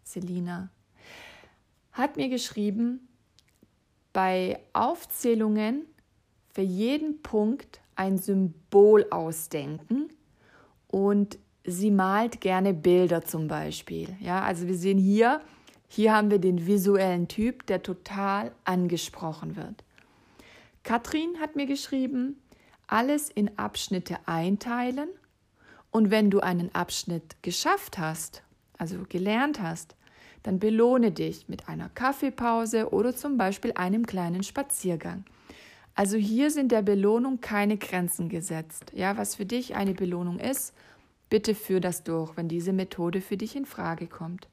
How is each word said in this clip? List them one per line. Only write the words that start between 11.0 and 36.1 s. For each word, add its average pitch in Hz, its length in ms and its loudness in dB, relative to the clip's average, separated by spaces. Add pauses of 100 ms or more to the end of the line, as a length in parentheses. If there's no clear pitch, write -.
sie 185 280 0
malt 202 500 2
gerne 185 320 2
Bilder 175 500 4
zum 160 240 -6
Beispiel. 160 720 -8
Ja, 185 220 -4
also 180 260 -2
wir 185 80 0
sehen 190 220 2
hier, 214 420 6 (480)
hier 214 260 4
haben 214 160 4
wir 202 100 4
den 180 260 2
visuellen 190 640 2
Typ, 233 380 -4
der 185 160 -2
total 196 680 -4 (140)
angesprochen 170 920 -2
wird. - 280 -14 (1000)
Katrin 311 560 -2
hat 302 160 -6
mir 285 120 -2
geschrieben, 262 720 -4 (460)
alles 277 420 0
in 208 280 -2
Abschnitte - 680 -6
einteilen 247 840 -2 (840)
und 214 200 4
wenn 214 200 6
du 196 100 4
einen 175 340 -2
Abschnitt - 680 -6
geschafft 330 540 -2
hast, 160 460 -8 (340)
also 175 300 -8
gelernt 226 540 0
hast, 165 340 -8 (480)
dann 190 140 -2
belohne 226 540 4
dich 160 380 -6
mit - 200 -12
einer 160 200 -10
Kaffeepause 233 1000 -2
oder 240 260 0
zum 285 220 -4
Beispiel 196 360 0
einem 202 340 0
kleinen 180 340 -4
Spaziergang. 185 840 -4 (720)
Also 202 240 0